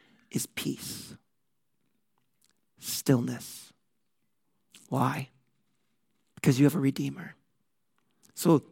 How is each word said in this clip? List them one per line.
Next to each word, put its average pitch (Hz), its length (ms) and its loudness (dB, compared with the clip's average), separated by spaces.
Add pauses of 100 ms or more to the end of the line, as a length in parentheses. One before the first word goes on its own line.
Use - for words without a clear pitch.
(320)
is - 160 -4
peace, - 680 -10 (1700)
stillness. - 920 -2 (1160)
Why? 131 400 -2 (1040)
Because 135 260 2
you 143 60 8
have 143 80 6
a 147 60 -2
Redeemer. 139 560 -4 (960)
So 165 380 4